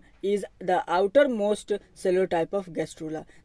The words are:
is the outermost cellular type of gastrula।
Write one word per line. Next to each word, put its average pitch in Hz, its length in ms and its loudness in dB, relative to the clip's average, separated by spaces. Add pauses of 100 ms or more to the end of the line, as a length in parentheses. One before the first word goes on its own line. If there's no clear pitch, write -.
(260)
is 190 440 -4
the 180 100 2 (100)
outermost 208 840 2
cellular 185 600 -2
type 165 200 -2
of 196 100 -2
gastrula। 160 600 -8 (220)